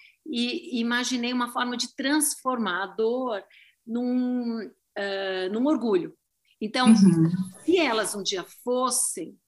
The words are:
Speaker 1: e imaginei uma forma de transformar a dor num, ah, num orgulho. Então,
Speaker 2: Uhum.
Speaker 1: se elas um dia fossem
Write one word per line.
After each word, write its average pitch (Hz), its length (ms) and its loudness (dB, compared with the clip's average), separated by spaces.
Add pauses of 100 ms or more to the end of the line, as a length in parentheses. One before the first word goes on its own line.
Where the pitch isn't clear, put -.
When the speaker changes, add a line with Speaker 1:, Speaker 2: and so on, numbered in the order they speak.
(260)
Speaker 1:
e 240 540 -4
imaginei 240 520 -2
uma 240 200 -2
forma 247 260 -4
de - 180 -8
transformar 254 880 -2
a 190 40 -8
dor 226 560 -2 (420)
num, 247 800 -2 (300)
ah, 196 540 -4
num 240 160 0
orgulho. 220 500 0 (420)
Então, 247 280 0
Speaker 2:
Uhum. 175 420 8 (340)
Speaker 1:
se 349 140 2
elas 226 380 0
um 196 80 -8
dia 180 200 -4 (200)
fossem 247 760 -2 (100)